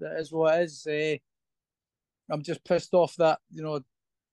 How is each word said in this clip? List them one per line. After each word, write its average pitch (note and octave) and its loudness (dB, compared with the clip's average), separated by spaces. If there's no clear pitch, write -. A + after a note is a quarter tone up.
it D#3+ -8
is D3+ -10
what D#3+ 4
it F3 2
is. D3 -8
Uh, D3+ -2
I'm D3+ -6
just D#3 -8
pissed F3 0
off E3+ 4
that, D#3+ 4
you D#3+ -14
know, D3+ -6